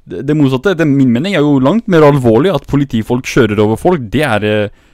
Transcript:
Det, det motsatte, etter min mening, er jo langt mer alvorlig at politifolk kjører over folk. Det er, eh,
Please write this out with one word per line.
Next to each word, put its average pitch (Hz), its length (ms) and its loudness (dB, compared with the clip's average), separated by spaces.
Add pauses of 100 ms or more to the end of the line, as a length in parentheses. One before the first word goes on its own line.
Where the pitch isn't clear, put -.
Det, 95 160 -12
det 151 160 -2
motsatte, 135 320 0
etter 160 160 0
min 135 240 2
mening, 175 240 -2
er 147 80 0
jo 143 160 2
langt 180 320 0
mer 156 160 6
alvorlig 143 480 2
at - 160 -8
politifolk 123 560 -4
kjører 107 320 0
over 107 160 2
folk. 151 320 -2
Det 139 160 -2
er, 107 240 -2
eh, 107 460 -4